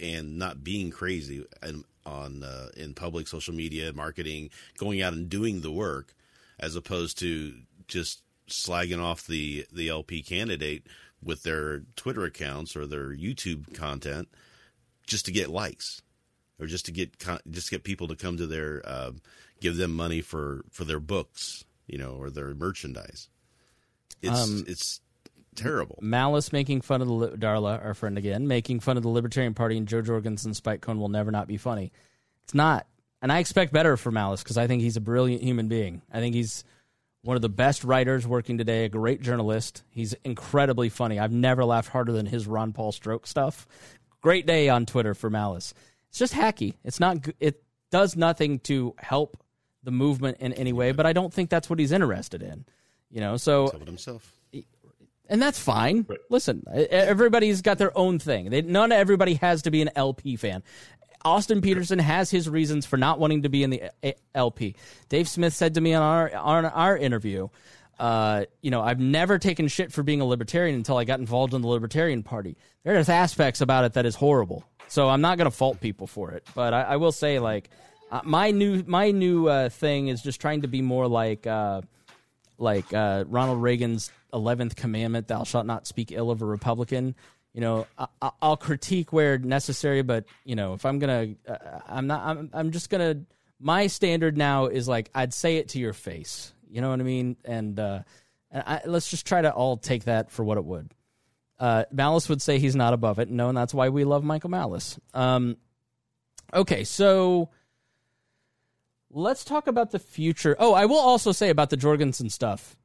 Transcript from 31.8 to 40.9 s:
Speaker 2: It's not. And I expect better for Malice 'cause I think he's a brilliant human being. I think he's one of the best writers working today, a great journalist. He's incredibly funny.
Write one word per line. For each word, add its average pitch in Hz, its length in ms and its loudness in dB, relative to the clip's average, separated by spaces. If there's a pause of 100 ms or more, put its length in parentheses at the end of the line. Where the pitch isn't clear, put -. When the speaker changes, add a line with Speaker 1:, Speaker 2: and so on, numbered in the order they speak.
Speaker 2:
It's - 80 -10
not. 147 340 2 (340)
And 127 100 0
I 165 80 2
expect 175 340 0
better 156 240 6
for 120 140 -4
Malice 101 320 -2
'cause 117 140 -4
I 120 100 4
think 120 160 2
he's 117 140 0
a 113 40 -4
brilliant 123 400 2
human 117 260 0
being. 101 440 -4
I 113 80 -6
think 117 160 -2
he's 117 280 -4 (600)
one 123 120 -2
of 120 60 -2
the 113 80 0
best 127 340 2
writers 127 440 2
working 117 320 -2
today, 113 260 0
a 107 40 -2
great 110 300 -2
journalist. 117 720 -2
He's 110 240 -6 (100)
incredibly 127 640 0
funny. 110 300 -2